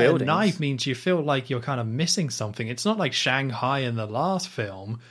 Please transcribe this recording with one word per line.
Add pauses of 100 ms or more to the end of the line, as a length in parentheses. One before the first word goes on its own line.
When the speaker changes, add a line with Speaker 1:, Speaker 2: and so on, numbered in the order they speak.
(180)
Speaker 1:
buildings.
Speaker 2:
at
night
means
you
feel
like
you're
kind
of
missing
something.
It's
not
like
Shanghai
in
the
last
film, (100)